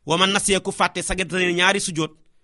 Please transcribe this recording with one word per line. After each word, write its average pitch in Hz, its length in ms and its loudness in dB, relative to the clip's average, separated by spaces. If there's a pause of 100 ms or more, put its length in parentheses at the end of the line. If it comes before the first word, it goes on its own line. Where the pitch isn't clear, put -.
"Wa 156 100 0
man 190 160 2
nasiya 190 280 0
ku 196 120 -8
fàtte 180 300 -2
sajadatayn 180 540 -2
ñaari 190 240 4
sujjóot, 160 320 -4 (320)